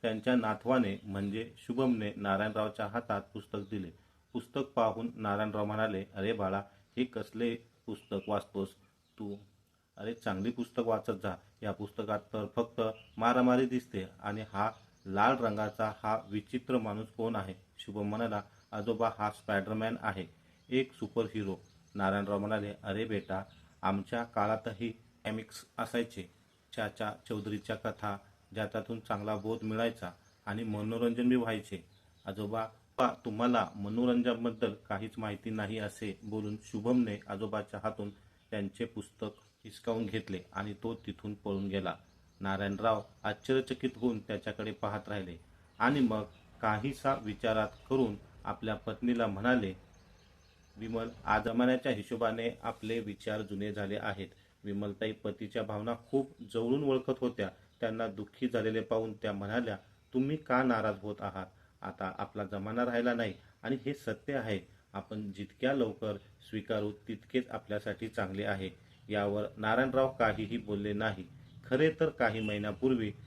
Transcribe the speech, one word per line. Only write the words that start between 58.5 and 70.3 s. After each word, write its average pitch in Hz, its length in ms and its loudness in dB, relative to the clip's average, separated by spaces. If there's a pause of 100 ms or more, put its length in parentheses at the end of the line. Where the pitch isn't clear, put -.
पाहून 113 320 0
त्या 104 200 -2
म्हणाल्या, 104 440 -2 (380)
तुम्ही 139 220 2
का 131 260 4
नाराज 107 400 4
होत 104 180 -4
आहात? 95 260 -4 (360)
आता 95 360 -6
आपला 101 260 -4
जमाना 104 400 -2
राहिला 120 300 2
नाही 113 200 0 (280)
आणि 123 240 0
हे 143 80 0
सत्य 113 400 -4
आहे. 110 260 0 (320)
आपण 101 400 -6
जितक्या 104 420 0
लवकर 110 420 0
स्वीकारू 104 760 -4 (160)
तितकेच 120 400 -2
आपल्यासाठी 104 600 -4
चांगले 98 360 -2
आहे. 95 260 -2 (380)
यावर 104 360 2 (120)
नारायणराव 127 640 4
काहीही 110 380 2